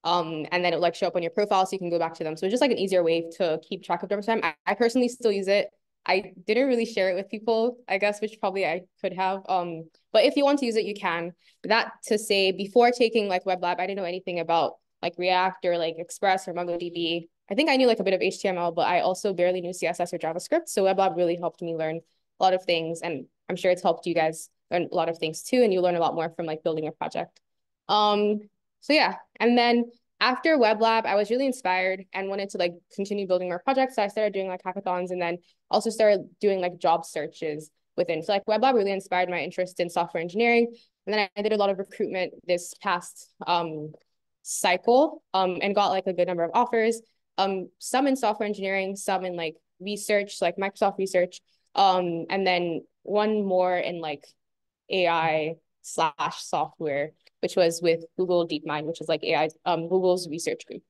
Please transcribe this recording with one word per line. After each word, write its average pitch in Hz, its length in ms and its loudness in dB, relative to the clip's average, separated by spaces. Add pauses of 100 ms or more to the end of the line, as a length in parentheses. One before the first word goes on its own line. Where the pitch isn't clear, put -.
Um, 165 480 0
and 180 100 0
then 175 40 2
it'll, 165 120 2
like, 170 160 2
show 190 120 -2
up 175 100 -2
on 175 40 0
your 165 100 -4
profile 202 340 2
so - 80 -8
you 196 40 -6
can 180 120 -6
go 170 100 0
back 165 160 -2
to - 80 -8
them. 160 140 -6
So 185 80 -6
it's 196 80 0
just, 247 80 2
like, 277 100 4
an - 60 0
easier 180 260 2
way 165 320 0
to 160 260 0
keep 180 220 -12
track 175 180 -4
of 190 60 -10
dorm 202 140 -2
spam. 226 220 0
I, 156 120 -2 (100)
I - 80 0
personally 240 360 2
still 240 220 -2
use 196 180 -2
it. 202 200 2 (360)
I 185 260 0 (160)
didn't 240 200 2
really 233 180 0
share 190 240 0
it 185 60 -2
with 196 140 -6
people, 226 560 -2
I 196 120 -2
guess, 202 240 0
which 214 180 -8
probably 196 260 -2
I 175 180 -2 (180)
could 185 100 -4
have. 190 380 -2
Um, 170 400 -4 (240)
but 220 100 8
if 285 140 4
you 285 80 4
want 285 140 4
to 262 60 0
use 226 120 0
it, 208 80 0
you 196 100 -6
can. 175 380 -4 (320)
That 220 260 2 (140)
to 214 120 0
say, 196 360 2
before 220 380 4
taking, 226 360 2
like, 180 180 -2
web 180 160 -2
lab, 175 200 -2
I 185 60 -2
didn't 196 100 -6
know 190 80 -4
anything 180 340 -6
about, 165 380 0 (240)
like, 165 160 -4
React 180 480 0
or, 175 120 2
like, 165 200 -2
Express 190 500 -2
or 175 60 -8
MongoDB. 170 720 -4 (240)
I 202 40 -2
think 311 140 2
I 269 60 4
knew, 262 120 6
like, 233 120 4
a 190 60 -2
bit 190 80 4
of 185 80 0
H 190 180 -2
T - 80 -2
M 185 100 0
L, 175 140 -2
but 165 160 0
I 175 140 2
also 185 320 -2
barely 180 260 0
knew 175 140 -8
C 180 120 -6
S 170 140 -4
S 175 140 -4
or 175 40 -6
JavaScript. 180 520 -2
So 196 160 2
web 185 120 4
lab 185 200 2
really 175 180 2
helped 170 260 -6
me 165 140 -6
learn 160 240 -4 (400)
a - 40 2
lot 185 100 6
of 185 100 -2
things. 165 380 -2
And 156 240 -6 (240)
I'm 180 80 -2
sure 180 140 2
it's 180 100 0
helped 170 240 0
you 175 80 -2
guys 160 360 -2 (220)
learn 170 180 0
a - 60 -8
lot 165 140 0
of 165 80 -6
things 160 260 -6
too. 247 180 2
And 208 120 4
you 185 80 2
learn 175 140 2
a 170 40 0
lot 156 160 2
more 165 140 -2
from, 165 160 -8
like, 156 180 -6
building 156 220 -2
your 160 80 -6
project. 165 480 -8 (480)
Um, 208 500 2 (420)
so - 120 0
yeah, 208 220 4 (260)
and 240 160 4
then 240 340 4 (300)
after 254 360 2
web 220 240 4
lab, 226 240 2
I 196 100 0
was 208 140 2
really 254 160 0
inspired 190 680 -2
and 196 160 -6
wanted 196 220 -6
to, 208 60 -10
like, 175 180 -2 (200)
continue 202 320 -4
building 180 220 0
more 175 100 -4
projects. 262 360 0
So 214 80 2
I 202 40 0
started 208 240 -2
doing, 190 160 -4
like, 180 160 -8
hackathons 180 480 -4
and 180 100 -4
then 175 180 -2 (300)
also 214 200 2
started 214 400 2 (100)
doing, 196 220 2
like, 180 160 -4
job 170 260 2
searches 156 680 -8 (260)
within. 165 260 -2
So, 208 80 -4
like, 202 160 -2
web 214 160 2
lab 262 120 4
really 196 180 2
inspired 185 340 -2
my 175 140 -4
interest 180 400 -6
in 170 80 -2
software 175 320 -2
engineering. 233 520 2 (320)
And 196 80 -4
then 208 220 0
I 202 60 -4
did 214 100 0
a 214 60 2
lot 202 120 2
of 190 80 -2
recruitment 185 580 -6 (120)
this 175 280 -2
past, - 580 -6 (120)
um, 156 460 0 (520)
cycle, 240 800 4 (100)
um, 185 280 2
and 202 140 0
got, 202 140 4
like, 190 180 0
a 185 60 -2
good 175 160 2
number 170 140 0
of 165 100 -2
offers, 226 480 2 (360)
um, 190 320 0 (100)
some 269 280 0
in 262 80 2
software 214 320 -2
engineering, 196 480 -2
some 190 300 -2
in, 180 100 -6
like, 165 220 -6 (240)
research, 208 600 -2
like, 180 140 0
Microsoft 196 440 -2
research, 185 420 0 (340)
um, 180 540 2
and 190 180 0
then 175 380 0 (180)
one 214 400 0
more 185 340 2
in, 175 220 -4
like, 151 260 -8 (640)
A 185 200 2
I 160 460 0 (260)
slash 160 640 -2
software, 156 680 -4 (300)
which 180 140 -4
was 170 260 2
with 165 220 2 (140)
Google 175 280 2
DeepMind, 151 380 -6
which 165 160 -8
is, 156 80 -10
like, 160 160 -2
A 165 100 0
I, 156 160 2 (140)
um, 165 240 -2
Google's 180 400 2
research 160 380 -6
group. - 240 -14